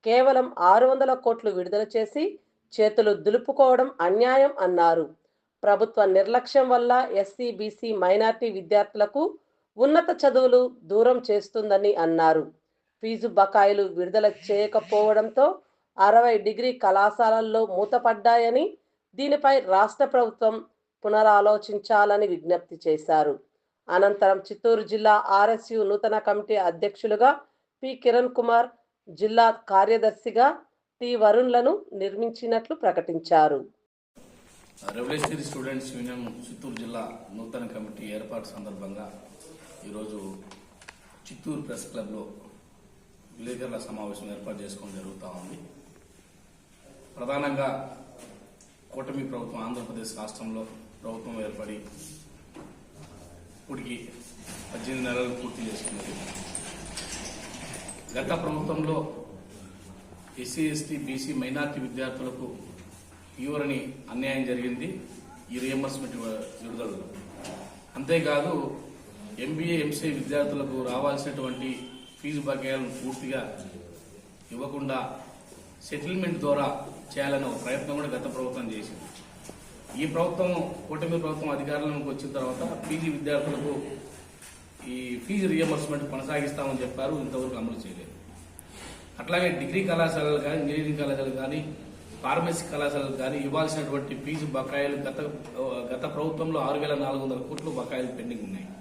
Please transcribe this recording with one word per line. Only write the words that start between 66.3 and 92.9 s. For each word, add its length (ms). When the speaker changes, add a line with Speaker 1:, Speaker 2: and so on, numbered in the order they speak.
Speaker 2:
విడుదలలో. 440
అంతేకాదు, 540
ఎంబీఏ, 380
ఎంసీఏ 340
విద్యార్థులకు 600
రావాల్సినటువంటి 800
ఫీజు 260
బకాయిలను 500
పూర్తిగా 440
ఇవ్వకుండా 420
సెటిల్‌మెంట్ 580
ద్వారా 220
చేయాలనే 380
ఒక 140
ప్రయత్నం 340
కూడా 160
గత 100
ప్రభుత్వం 400
చేసింది. 320
ఈ 140
ప్రభుత్వం, 360
కూటమి 340
ప్రభుత్వం 320
అధికారంలోకి 580
వచ్చిన 260
తర్వాత 220
పీజీ 280
విద్యార్థులకు 580
ఈ 20
ఫీజు 260
రీఎంబర్స్‌మెంట్ 600
కొనసాగిస్తామని 680
చెప్పారు, 320
ఇంతవరకు 360
అమలు 240
చేయలేదు. 260
అట్లాగే 280
డిగ్రీ 300
కళాశాలలు 560
కానీ, 160
ఇంజనీరింగ్ 400
కళాశాలలు 400
కానీ, 180
ఫార్మసీ 500
కళాశాలలు 500